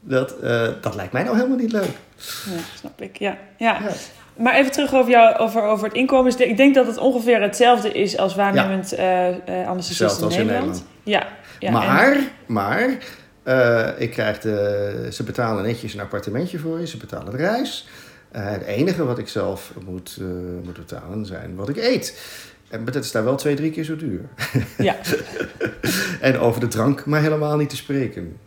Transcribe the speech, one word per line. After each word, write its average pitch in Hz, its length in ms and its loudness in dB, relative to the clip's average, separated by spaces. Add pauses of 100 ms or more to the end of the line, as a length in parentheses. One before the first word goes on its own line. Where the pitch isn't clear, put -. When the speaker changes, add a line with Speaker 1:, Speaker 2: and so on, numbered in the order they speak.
Speaker 1:
Dat, 131 360 -2
eh, 117 280 0 (140)
dat 101 140 -4
lijkt 95 160 -8
mij 135 120 0
nou 240 120 0
helemaal 254 220 2
niet 226 140 0
leuk. 208 120 0 (600)
Speaker 2:
Ja, 180 120 -6 (180)
snap - 260 -16
ik. 190 160 -14
Ja. 202 200 -4 (200)
Ja. 226 240 0
Speaker 1:
Ja. 208 80 -4 (480)
Speaker 2:
Maar 233 180 4
even 262 160 6
terug 285 220 0
over 247 180 6
jou, 226 260 10
over, 220 260 2
over 208 240 2
het 214 80 -6
inkomen. 254 440 4 (100)
Ik 214 80 0
denk 269 180 8
dat 254 120 2
het 226 100 -4
ongeveer 233 440 2
hetzelfde 220 500 4
is - 260 -2
als 185 180 0
waarnemend, 190 540 2
Speaker 1:
Ja. - 80 -6
Speaker 2:
eh, 185 300 2 (340)
eh, - 60 -4
anesthesist 180 420 -2
Speaker 1:
Hetzelfde 101 120 -2
Speaker 2:
in 104 40 0
Speaker 1:
als - 120 0
in 110 80 2
Speaker 2:
Nederland. 117 380 -2 (200)
Speaker 1:
Nederland. - 300 0 (260)
Speaker 2:
Ja, - 80 -6
ja, - 40 0
Speaker 1:
Maar, 135 420 6
Speaker 2:
en 277 140 2 (180)
Speaker 1:
maar, 196 520 0 (460)
eh, 120 440 4 (100)
ik 110 140 -2
krijg 107 280 -2
de, 104 720 -2
ze - 120 -8
betalen 107 400 -2
netjes 117 300 -4
een 104 60 -10
appartementje 107 600 -6
voor 160 200 -4
je, 165 80 -6
ze - 100 -12
betalen - 340 -12
de 127 60 -8
reis. 214 500 -2 (440)
Eh, - 100 -10 (100)
het 98 120 -6
enige 151 420 0
wat 123 120 -2
ik 110 100 -8
zelf 95 440 -4 (140)
moet, 92 340 -12
eh, 95 60 -8 (380)
moet 87 100 -12 (120)
betalen 104 400 -10
zijn 90 300 -10
wat 98 140 -8
ik 143 80 -4
eet. 226 420 -2 (500)
En, 113 140 -8
maar 120 80 -4
dat 135 120 -2
is - 80 -8
daar 110 120 0
wel 127 120 2
twee, 143 200 0
drie 156 160 -2
keer 156 120 -6
zo 156 120 -6
duur. 135 260 -6 (560)
Speaker 2:
Ja. - 240 2
Speaker 1:
<laughs> - 40 -12 (1160)
En 135 180 2
over 117 200 2
de 120 80 -2
drank 120 380 0
maar 147 160 2
helemaal 151 360 0
niet 147 120 0
te 143 60 -10
spreken. 107 720 -6